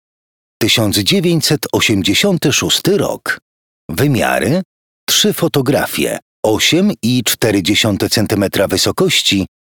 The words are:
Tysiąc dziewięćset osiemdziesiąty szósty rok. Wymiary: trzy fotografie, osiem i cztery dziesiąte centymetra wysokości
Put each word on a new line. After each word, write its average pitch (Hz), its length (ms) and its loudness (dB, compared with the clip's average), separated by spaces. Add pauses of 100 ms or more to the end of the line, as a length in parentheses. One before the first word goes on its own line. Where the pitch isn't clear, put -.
(640)
Tysiąc 104 360 0
dziewięćset 160 640 0 (120)
osiemdziesiąty - 800 0
szósty - 460 0
rok. - 400 -4 (520)
Wymiary: 98 720 0 (460)
trzy - 240 2
fotografie, 120 840 -2 (280)
osiem 160 460 2 (100)
i 123 200 2
cztery 101 400 0
dziesiąte 101 460 0
centymetra 98 600 0
wysokości 98 760 0 (220)